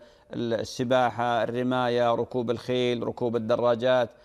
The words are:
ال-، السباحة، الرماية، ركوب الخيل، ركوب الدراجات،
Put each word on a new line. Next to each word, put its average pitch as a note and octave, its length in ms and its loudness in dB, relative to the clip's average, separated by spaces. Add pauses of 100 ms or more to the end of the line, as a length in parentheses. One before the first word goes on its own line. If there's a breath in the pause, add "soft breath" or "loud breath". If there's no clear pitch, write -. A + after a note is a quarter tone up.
(340 loud breath)
ال-، A#2+ 260 -2
السباحة، A#2+ 840 0
الرماية، A#2+ 720 0
ركوب A#2+ 360 -2
الخيل، B2 520 -2
ركوب A#2 320 -2
الدراجات، A#2+ 720 2 (160 soft breath)